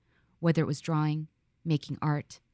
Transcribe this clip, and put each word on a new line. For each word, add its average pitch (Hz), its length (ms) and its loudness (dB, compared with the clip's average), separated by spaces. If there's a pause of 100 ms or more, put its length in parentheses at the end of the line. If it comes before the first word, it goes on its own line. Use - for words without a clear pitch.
(400)
whether 165 220 4
it - 60 2
was 147 140 -4
drawing, 156 460 0 (360)
making 147 380 0
art, 151 380 -2 (140)